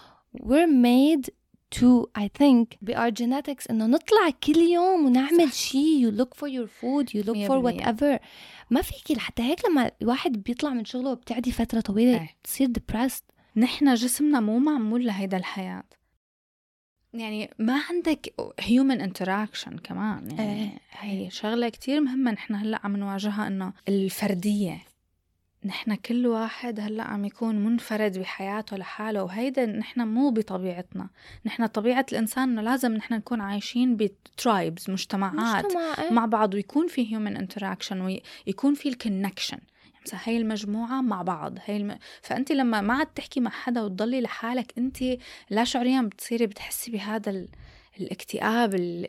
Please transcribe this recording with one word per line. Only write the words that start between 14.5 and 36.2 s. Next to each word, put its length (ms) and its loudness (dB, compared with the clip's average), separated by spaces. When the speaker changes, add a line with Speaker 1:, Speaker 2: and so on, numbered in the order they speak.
Speaker 2:
معمول 460 2
لهيدا 320 -2
الحياة. 460 -6
يعني 360 -6
ما 300 2
عندك 440 -2
human 400 4
interaction 840 -6
كمان، 480 -6
يعني 320 -4
Speaker 1:
إيه. 160 -8
Speaker 2:
هي 380 -8
شغلة 400 -2
كتير 320 -2
مهمة 300 0
نحن 240 -6
هلأ 280 -4
عم 140 -2
نواجهها، 500 -4
إنه 260 -4
الفردية. 920 0
نحن 300 -4
كل 320 0
واحد 520 -4
هلأ 240 -6
عم 220 -4
يكون 300 -2
منفرد 640 0
بحياته 600 -8
لحاله، 460 -6
وهيدا 420 -2
نحن 360 -4
مو 280 2
بطبيعتنا. 800 -4
نحن 200 -2
طبيعة 460 2
الإنسان 380 0
إنه 120 0
لازم 320 0
نحن 200 -4
نكون 280 -4
عايشين 540 0
بترايبز، 920 -2
مجتمعات 760 -2
Speaker 1:
مجتمع، 340 -2
إيه. 120 -2
Speaker 2:
مع 140 4